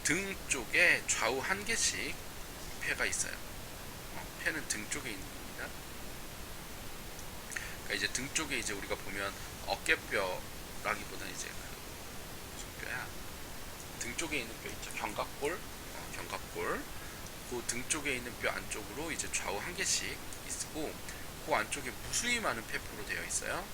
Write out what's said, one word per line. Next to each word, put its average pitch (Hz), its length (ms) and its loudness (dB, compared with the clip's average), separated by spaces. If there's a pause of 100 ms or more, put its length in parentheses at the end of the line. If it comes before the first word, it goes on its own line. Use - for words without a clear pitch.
등 190 320 4 (120)
쪽에 139 600 8
좌우 120 320 6
한 196 240 2
개씩 160 520 4 (640)
폐가 131 240 4
있어요. 60 280 2 (840)
어, - 100 -4 (180)
폐는 156 240 2
등 107 220 0
쪽에 135 220 -2
있는 98 140 -4
겁니다. - 420 -6 (2250)
그러니까 - 120 0
이제 101 180 4
등 135 200 0
쪽에 143 260 4
이제 107 140 2
우리가 101 220 0
보면 98 380 0 (340)
어깨뼈라기보다 104 1600 2
이제 92 200 -4
그 - 1080 -6
무슨 - 120 -4 (140)
뼈야? 123 260 -2 (920)
등 120 180 -2
쪽에 151 220 0
있는 113 220 -4
뼈 82 80 -4
있죠. - 240 -4
견갑골. 127 800 0 (420)
견갑골, 90 680 -2 (680)
그 120 180 -2
등 123 200 0
쪽에 143 280 2
있는 120 240 -2
뼈 117 120 4
안쪽으로 107 600 -2
이제 104 200 0
좌우 98 280 2
한 156 160 -2
개씩 147 420 2 (300)
있고, 139 460 -2 (520)
그 156 80 4
안쪽에 127 380 2 (160)
무수히 240 320 4
많은 123 280 2
폐포로 - 380 -2
되어 180 200 0
있어요. 127 380 0 (100)